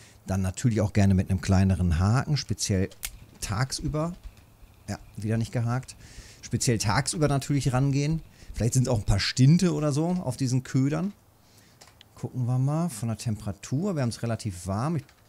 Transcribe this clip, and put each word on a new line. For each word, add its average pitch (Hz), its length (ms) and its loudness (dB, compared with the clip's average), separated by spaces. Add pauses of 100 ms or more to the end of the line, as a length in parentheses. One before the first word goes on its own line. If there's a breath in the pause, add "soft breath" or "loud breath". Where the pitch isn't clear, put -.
(260 loud breath)
dann 95 140 0
natürlich 104 400 0
auch 104 120 0
gerne 98 220 6
mit 92 160 2
einem 92 100 0
kleineren 92 580 4
Haken, 113 380 2
speziell 98 520 -2 (520)
tagsüber. 143 760 -4 (760)
Ja, - 100 -8 (180)
wieder 107 200 -2
nicht 113 160 -2
gehakt. 120 440 -4 (460 loud breath)
Speziell 117 360 0
tagsüber 135 500 0
natürlich 139 440 0
rangehen. 143 500 0 (320 loud breath)
Vielleicht 117 200 0
sind's 127 140 4
auch 123 100 0
ein 98 60 -4
paar 101 160 2
Stinte 165 520 4
oder 151 200 0
so 156 160 0 (160)
auf 123 120 -6
diesen 131 260 -2
Ködern. 156 500 -2 (1000 loud breath)
Gucken 127 320 -6
wir 127 120 0
mal 151 300 0
von - 200 -6
der 110 100 -4
Temperatur. 127 800 -4
Wir 143 60 0
haben's 117 200 -4
relativ 107 440 -6
warm. 117 300 -2
Ich 127 80 -6 (240)